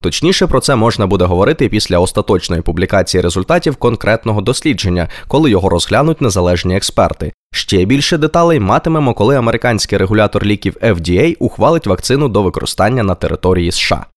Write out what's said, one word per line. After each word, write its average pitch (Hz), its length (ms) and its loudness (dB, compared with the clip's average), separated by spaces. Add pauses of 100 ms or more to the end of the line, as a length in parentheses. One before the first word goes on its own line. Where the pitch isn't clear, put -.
Точніше, 180 440 0
про 135 140 2
це 139 160 0
можна 113 300 2
буде 92 180 2
говорити 101 440 2
після 92 300 0
остаточної 90 640 0
публікації 92 580 0
результатів 95 560 -2
конкретного 110 640 -2
дослідження, 95 680 -2 (200)
коли 147 220 2
його 95 180 2
розглянуть 107 520 0
незалежні 90 560 0
експерти. 82 560 -2 (220)
Ще 92 300 0
більше 139 340 0
деталей 165 420 2
матимемо, 131 540 0
коли 127 220 2
американський 113 640 0
регулятор 101 460 2
ліків 104 380 -2
F 110 140 2
D 85 140 -6
A 117 280 2
ухвалить 135 480 0
вакцину 127 420 0
до 104 140 0
використання 98 600 -2
на 95 120 0
території 85 540 -2
С 82 100 -4
Ш - 160 0
А. - 120 -8 (100)